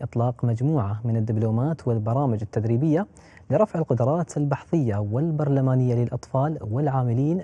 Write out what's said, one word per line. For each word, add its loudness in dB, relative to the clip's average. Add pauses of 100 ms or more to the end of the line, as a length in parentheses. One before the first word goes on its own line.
إطلاق -2
مجموعة 0
من 0
الدبلومات 0
والبرامج 0
التدريبية 0 (420)
لرفع 2
القدرات 0
البحثية 0
والبرلمانية 0
للأطفال -2
والعاملين 0